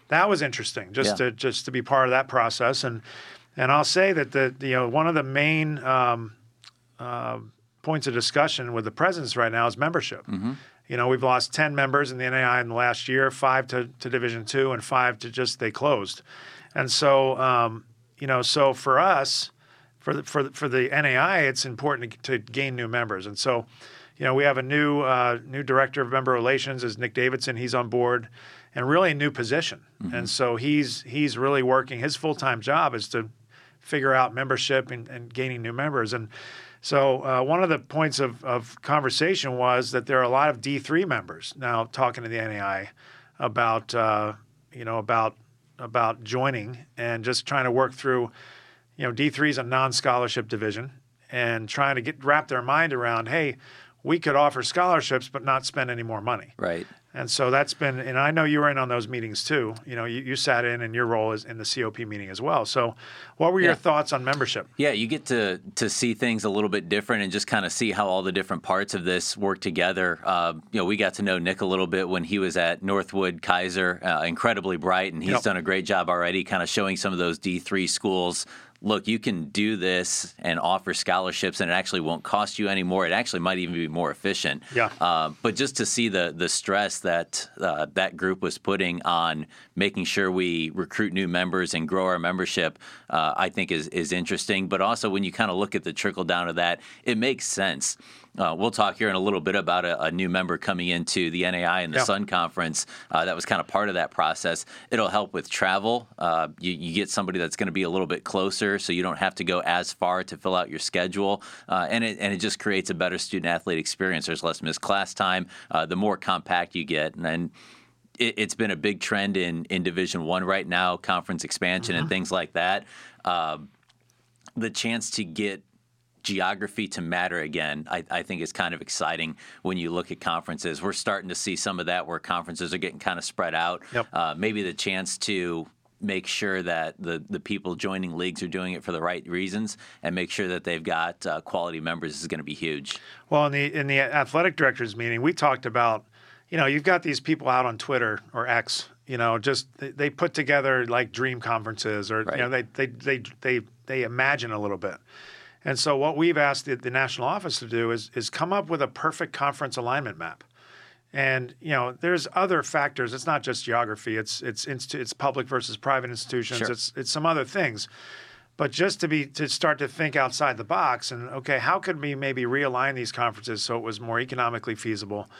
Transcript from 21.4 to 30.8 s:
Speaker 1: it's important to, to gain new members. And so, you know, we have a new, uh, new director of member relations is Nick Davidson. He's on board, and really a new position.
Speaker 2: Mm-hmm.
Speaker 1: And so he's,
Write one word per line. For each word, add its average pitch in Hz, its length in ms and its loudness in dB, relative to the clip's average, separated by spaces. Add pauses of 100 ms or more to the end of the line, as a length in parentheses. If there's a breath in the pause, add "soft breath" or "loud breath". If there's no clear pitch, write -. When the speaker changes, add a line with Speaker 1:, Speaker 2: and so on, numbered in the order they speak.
Speaker 1:
it's 135 220 0
important 123 580 -4
to, 131 140 0
to 107 140 -8
gain 131 240 -2
new 120 140 -4
members. 107 360 -2
And 104 140 -10
so, 120 260 2 (520 loud breath)
you 143 80 -4
know, 131 100 4
we 139 80 4
have 139 140 6
a 131 40 0
new, 147 400 2
uh, 123 460 2
new 135 160 -8
director 135 380 2
of 120 100 -2
member 131 220 4
relations 127 500 2
is 110 140 -4
Nick 117 160 -4
Davidson. 127 420 0
He's 120 180 -4
on 123 140 2
board, 120 400 2 (480 loud breath)
and 127 120 0
really 170 240 6
a 147 40 0
new 143 160 0
position. 143 500 -2 (220)
Speaker 2:
Mm-hmm. 87 100 -6
Speaker 1:
And 117 160 -4
so 120 280 0
he's, 135 460 0